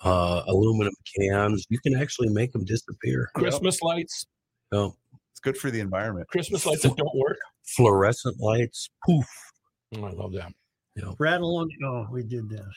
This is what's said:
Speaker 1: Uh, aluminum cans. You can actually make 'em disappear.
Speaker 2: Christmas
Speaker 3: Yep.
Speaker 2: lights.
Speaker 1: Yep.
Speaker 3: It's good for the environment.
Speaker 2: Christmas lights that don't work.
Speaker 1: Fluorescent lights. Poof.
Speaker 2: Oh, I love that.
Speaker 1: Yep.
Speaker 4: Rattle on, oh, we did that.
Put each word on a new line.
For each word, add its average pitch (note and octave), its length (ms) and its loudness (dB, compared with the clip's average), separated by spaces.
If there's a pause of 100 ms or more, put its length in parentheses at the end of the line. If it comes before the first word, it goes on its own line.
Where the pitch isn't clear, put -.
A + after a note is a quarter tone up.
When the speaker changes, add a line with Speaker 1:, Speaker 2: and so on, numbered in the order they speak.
Speaker 1:
Uh, F2 460 4
aluminum G#2 460 4 (240)
cans. G2+ 520 2
You A#2 100 -2
can C3+ 160 2
actually B2+ 340 0
make A2 240 0
'em G2+ 120 -4
disappear. C2 720 -4
Speaker 2:
Christmas F3+ 400 0
Speaker 3:
Yep. - 80 -6
Speaker 2:
lights. E3+ 420 -4 (460)
Speaker 1:
Yep. G2+ 200 0 (400)
Speaker 3:
It's - 100 -20
good C3+ 160 -2
for C3+ 140 -4
the A2+ 80 -2
environment. G2 480 -4
Speaker 2:
Christmas E3+ 380 -2
lights D#3 180 2
that B2+ 140 4
don't D3 180 -2
work. - 220 0 (380)
Speaker 1:
Fluorescent G#2+ 640 4
lights. - 500 0 (160)
Poof. D#3+ 200 4 (680)
Speaker 2:
Oh, G#2+ 80 -8
I G#2 80 -10
love G2+ 220 -8
that. F2 200 -10 (420)
Speaker 1:
Yep. F#2+ 240 -8
Speaker 4:
Rattle E3+ 380 0
on, E3 120 -4 (160)
oh, B2 260 -4
we B2 120 -6
did A2+ 260 -8
that. G#2 280 -12